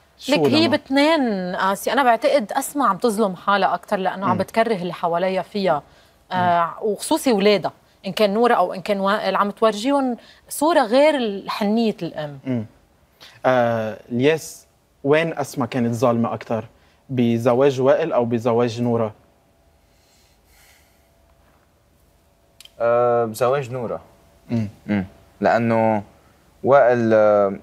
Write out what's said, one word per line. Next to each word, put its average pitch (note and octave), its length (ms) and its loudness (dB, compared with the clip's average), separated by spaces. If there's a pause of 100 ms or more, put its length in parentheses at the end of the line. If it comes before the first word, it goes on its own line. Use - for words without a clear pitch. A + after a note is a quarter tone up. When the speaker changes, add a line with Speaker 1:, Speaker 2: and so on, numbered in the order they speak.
(180)
Speaker 1:
شو - 140 -8
Speaker 2:
لك، D4 80 2
هي C#4+ 200 4
Speaker 1:
لما؟ E4 80 4
Speaker 2:
باتنين، D4 540 2 (340)
آسي. F#3+ 380 -2
أنا C4 100 0
بعتقد B3 480 2
أسماء C4+ 360 -4
عم G3 100 0
تظلم G3+ 380 0
حالها F#3+ 380 0
أكتر F#3+ 240 -4
لأنه F#3+ 280 -4
عم F3+ 60 0
Speaker 1:
مم. F3+ 60 0
Speaker 2:
بتكره G3+ 380 0
اللي F3 180 -6
حواليها F3+ 480 -2
فيها، F3 400 -2 (500)
آه، F3 320 2
Speaker 1:
مم. E3 80 -2 (100)
Speaker 2:
وخصوصي B3 500 -2
ولادها، G3 400 2 (340)
إن F#3+ 60 -6
كان G3+ 220 0
نورا A#3 220 2
أو F3+ 180 0
إن F#3+ 80 -10
كان G3 180 -4
وائل، G3 360 -2
عم G3+ 160 -2
تورجيهم A#3 680 0 (320)
صورة D#4 340 2
غير C#4 320 4
ال-، G#3+ 340 -6
حنية G#3+ 520 -2
الأم. D3+ 440 -10
Speaker 1:
مم. A#2+ 200 -4 (800)
آه، A#2 520 0 (140)
الياس، C#3 540 -2 (380)
وين D#3 340 2
أسماء C3+ 300 -6
كانت A#2+ 260 -2
ظالمة A#2 400 0
أكتر؟ A2+ 320 -6 (440)
بزواج B2 720 2
وائل D3 320 2
أو A#2+ 120 2
بزواج A#2 560 0
نورا؟ A#2 300 -2 (3750)
Speaker 3:
آه، A#2+ 460 0
بزواج B2 460 -2
نورا. A2 300 -8 (480)
Speaker 1:
مم. A2+ 180 -2 (200)
Speaker 3:
مم. G2+ 180 -2 (360)
لأنه A2 600 2 (600)
وائل، A#2+ 500 4
آه، G#2 500 4